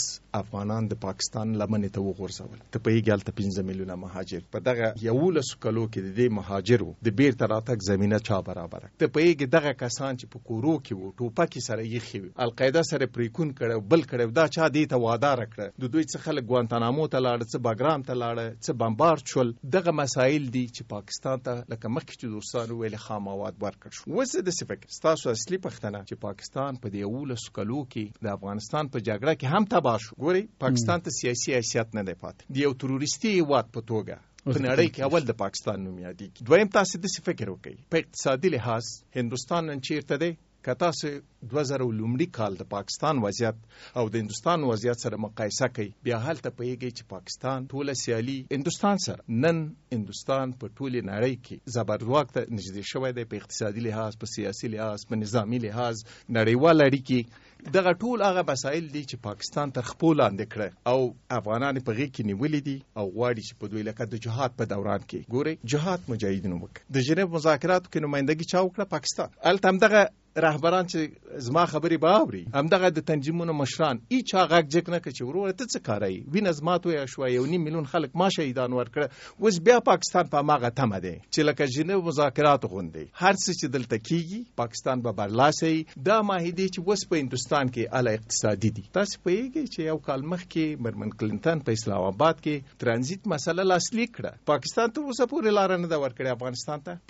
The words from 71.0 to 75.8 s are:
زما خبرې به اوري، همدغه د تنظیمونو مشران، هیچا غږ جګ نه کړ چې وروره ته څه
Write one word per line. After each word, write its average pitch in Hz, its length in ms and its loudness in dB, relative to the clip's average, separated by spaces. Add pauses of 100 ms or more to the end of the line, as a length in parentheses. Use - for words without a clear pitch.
زما 156 200 4
خبرې 156 360 0
به 190 180 8
اوري، 104 220 -2 (120)
همدغه 180 420 4
د 156 120 -2
تنظیمونو 165 440 0
مشران، 143 460 0 (140)
هیچا 196 400 4
غږ 170 120 8 (100)
جګ 175 180 2
نه 175 60 2
کړ 160 180 -8
چې 127 120 -8
وروره 190 240 -2
ته 240 200 -8
څه - 160 -4